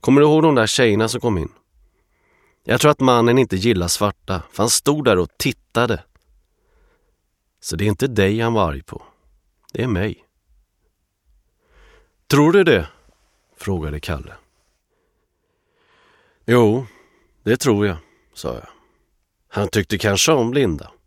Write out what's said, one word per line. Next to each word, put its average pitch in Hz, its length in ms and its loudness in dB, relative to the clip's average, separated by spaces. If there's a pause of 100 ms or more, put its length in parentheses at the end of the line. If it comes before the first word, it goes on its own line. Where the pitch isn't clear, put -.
Kommer 135 200 4
du 147 60 6
ihåg 156 160 4
de 160 120 4
där 113 120 2
tjejerna 110 420 0
som 113 120 -6
kom 107 180 -2
in? 73 140 -6 (1120)
Jag 123 160 0
tror 151 100 4
att 143 100 0
mannen 120 380 4
inte 113 180 0
gillar 92 320 0
svarta, 95 600 -6
för - 120 -6
han 117 80 0
stod 147 340 -2
där 107 140 4
och 85 200 -4
tittade. 117 680 -4 (1600)
Så - 160 -12
det 92 80 -4
är 107 40 0
inte 107 180 -2
dig 104 340 0
han 117 120 -2
var 101 160 0
arg 69 140 -8
på. - 200 -18 (720)
Det - 100 -8
är 127 60 -4
mig. 101 360 -6 (2000)
Tror 147 260 4
du 196 120 4
det? 104 240 2 (680)
frågade 78 440 -6
Kalle. - 340 -10 (2000)
Jo, 117 420 2 (560)
det 117 140 0
tror 104 300 0
jag, 90 100 -4 (380)
sa 62 200 -10
jag. 55 140 -16 (800)
Han 104 200 -6
tyckte 104 300 -4
kanske 107 340 0
om 123 220 0
Linda. 101 360 -2 (160)